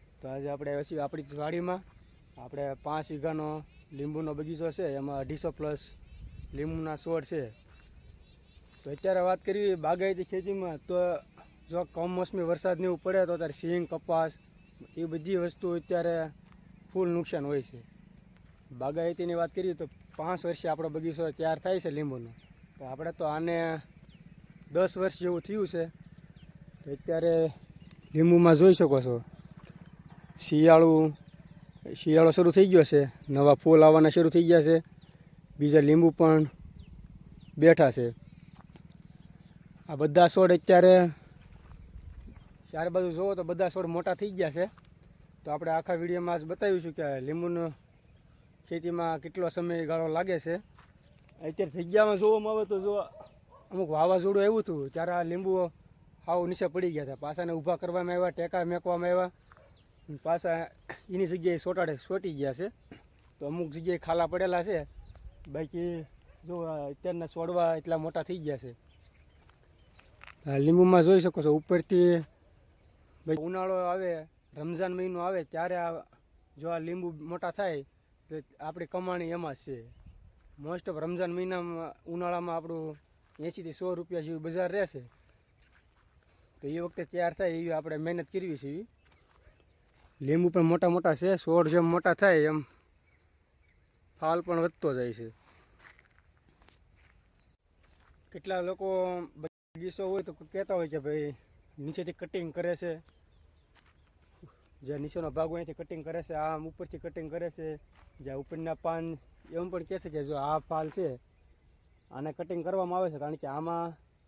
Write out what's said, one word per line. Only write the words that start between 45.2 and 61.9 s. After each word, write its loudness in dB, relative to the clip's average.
તો -8
આપણે -4
આખા -2
વીડિયોમાં -2
આજ -6
બતાવીશું -2
કે -6
લીંબુનો -4
ખેતીમાં -4
કેટલો -4
સમયગાળો -2
લાગે -2
છે. -4
અત્યારે -6
જગ્યામાં 2
જોવામાં 2
આવે -2
તો -4
જો -2
અમુક -4
વાવાઝોડું 2
આવ્યું 4
હતું -6
ત્યારે -4
આ 0
લીંબુ -2
હાવ 0
નીચે -2
પડી -2
ગયા -6
હતા, -10
પાછાને -6
ઊભા -2
કરવામાં -4
આવ્યા, 0
ટેકા -4
મેકવામાં -2
આવ્યા, 0
પાછા -2
એની -2
જગ્યાએ -2
સોટાડે -2